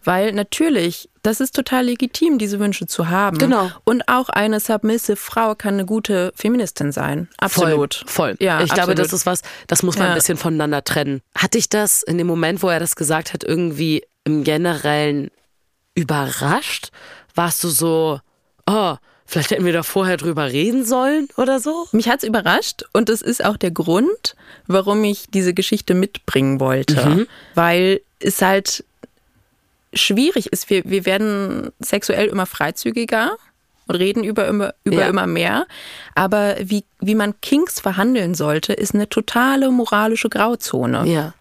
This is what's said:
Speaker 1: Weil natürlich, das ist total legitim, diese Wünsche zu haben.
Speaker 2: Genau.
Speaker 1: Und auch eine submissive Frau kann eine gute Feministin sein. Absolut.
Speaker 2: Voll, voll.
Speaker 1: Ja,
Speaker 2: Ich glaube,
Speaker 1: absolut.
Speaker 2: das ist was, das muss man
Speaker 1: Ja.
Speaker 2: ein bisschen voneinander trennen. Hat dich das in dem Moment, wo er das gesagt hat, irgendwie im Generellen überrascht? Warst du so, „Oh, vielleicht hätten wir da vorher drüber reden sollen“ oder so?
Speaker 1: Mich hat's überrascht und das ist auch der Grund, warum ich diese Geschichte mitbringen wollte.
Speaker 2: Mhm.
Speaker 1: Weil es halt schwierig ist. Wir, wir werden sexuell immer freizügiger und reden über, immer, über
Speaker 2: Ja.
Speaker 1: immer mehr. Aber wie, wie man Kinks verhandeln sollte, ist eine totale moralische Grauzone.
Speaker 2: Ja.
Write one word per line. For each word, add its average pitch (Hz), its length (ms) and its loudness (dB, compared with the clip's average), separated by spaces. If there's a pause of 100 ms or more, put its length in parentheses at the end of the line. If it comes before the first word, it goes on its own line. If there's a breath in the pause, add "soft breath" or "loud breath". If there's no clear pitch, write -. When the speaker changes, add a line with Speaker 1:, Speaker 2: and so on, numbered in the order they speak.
Speaker 1:
Weil 196 300 2
natürlich, 202 760 0 (140)
das 220 180 0
ist 262 140 -2
total 254 300 0
legitim, 254 540 0
diese 202 200 -2
Wünsche 202 300 -2
zu 170 220 -2
haben. 185 280 0
Speaker 2:
Genau. 220 320 2 (140)
Speaker 1:
Und 233 240 0
auch 254 200 0
eine 214 300 0
submissive 214 580 0
Frau 220 380 -2
kann 202 200 -2
eine 190 120 -2
gute 196 480 -2
Feministin 208 560 -2
sein. 143 380 -4 (100)
Absolut. 160 560 2 (120)
Speaker 2:
Voll, 131 280 0
voll. - 60 -8
Speaker 1:
Ja, 180 200 2
Speaker 2:
Ich 175 120 2
glaube, 185 200 2
Speaker 1:
absolut. 160 80 2
Speaker 2:
das 156 120 0
ist 180 140 -2
was, 180 160 -2 (260 loud breath)
das - 160 0
muss 175 120 0
man 190 100 2
Speaker 1:
Ja. 175 60 2
Speaker 2:
ein 170 40 2
bisschen 160 220 0
voneinander 151 440 0
trennen. 139 380 -2 (160)
Hat - 180 0
dich 240 140 2
das 208 340 2
in 170 160 -2
dem 175 80 0
Moment, 165 380 0
wo 185 40 2
er 165 120 2
das 170 160 -4
gesagt 156 380 -2
hat, - 100 -6
irgendwie 160 580 0 (220)
im 151 180 0
Generellen 151 880 0 (640)
überrascht? 143 960 -2 (440 loud breath)
Warst 170 300 0
du 175 40 -2
so, 160 520 0 (460)
„Oh, 190 300 2 (300 soft breath)
vielleicht - 240 -2
hätten 190 140 0
wir 175 80 2
da 165 100 0
vorher 185 340 0
drüber 147 360 -2
reden 226 320 2
sollen“ 269 520 0
oder 262 240 2
so? 330 320 -4
Speaker 1:
Mich 226 160 2
hat's 254 160 0
überrascht 220 680 -2
und 220 160 2
das 220 140 0
ist - 220 -2
auch 208 120 0
der 180 140 -2
Grund, 180 680 0 (300 loud breath)
warum 196 380 2
ich 208 260 -2
diese 180 240 2
Geschichte 190 400 0
mitbringen 135 680 0
wollte. 135 480 2
Speaker 2:
Mhm. 185 180 4 (280 loud breath)
Speaker 1:
Weil 175 460 2 (200)
es - 220 -2
halt 196 420 0 (1080)
schwierig 247 580 2
ist. - 180 -6
Wir, 185 160 2
wir 190 180 -2
werden 196 720 -2
sexuell - 500 0
immer 185 180 -2
freizügiger 226 880 -2 (520)
und 175 80 -2
reden 202 280 0
über, 214 240 0
immer, 202 260 -2 (100)
über 185 180 2
Speaker 2:
Ja. 175 60 2
Speaker 1:
immer 190 180 0
mehr. 175 400 0 (480 loud breath)
Aber 202 460 0
wie, 202 240 -2 (160)
wie 208 140 0
man 208 280 0
Kinks 311 380 0
verhandeln 190 540 0
sollte, 156 380 -2
ist - 220 -2
eine 208 140 2
totale 262 600 2
moralische 220 600 0
Grauzone. 131 760 0
Speaker 2:
Ja. 160 340 0